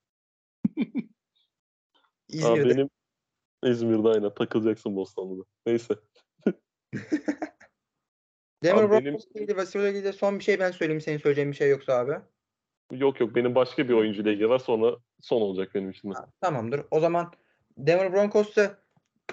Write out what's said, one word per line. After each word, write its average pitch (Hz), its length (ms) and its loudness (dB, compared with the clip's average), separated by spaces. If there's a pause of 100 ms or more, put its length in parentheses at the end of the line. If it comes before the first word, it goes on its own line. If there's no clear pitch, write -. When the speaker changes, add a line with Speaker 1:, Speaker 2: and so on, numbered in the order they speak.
(760)
Speaker 1:
Abi - 320 -6 (1200)
Speaker 2:
İzmir'de. 143 400 2
Speaker 1:
benim 135 200 2 (760)
İzmir'de 117 460 2
aynen. 104 240 0
Takılacaksın 110 600 -4
Bostanlı'da. 95 480 -8 (220)
Neyse. 117 300 -2 (500)
<laughs> 196 80 2 (2000)
Speaker 2:
Denver 190 200 6
Speaker 1:
Abi 208 80 2
benim 220 140 6
Speaker 2:
Broncos - 200 -6 (100)
ilgili, 202 220 -4
Vasil'le 202 320 -2
ilgili 202 140 -6
de 196 100 -4
son 202 260 -2
bir 180 40 -10
şey 196 160 2
ben 185 120 0
söyleyeyim. 156 300 -2
Senin 151 160 -4
söyleyeceğin 143 340 0
bir 139 40 -12
şey 143 140 2
yoksa 135 240 2
abi. 123 180 0 (800)
Speaker 1:
Yok, 135 280 0
yok. 113 160 0
Benim 123 200 2
başka 127 340 2
bir 120 40 2
oyuncuyla 107 380 2
ilgili 107 180 0
var. 127 100 2
Sonra 117 380 0 (240)
son 123 200 -2
olacak 95 340 -4
benim 95 140 -4
için 98 220 -12
de. - 20 -10
Speaker 2:
Ha, - 160 -14 (120)
tamamdır. 139 400 -2 (100)
O 156 80 2
zaman 170 340 0 (440)
Denver 175 360 0
Broncos'ta 208 640 0 (560)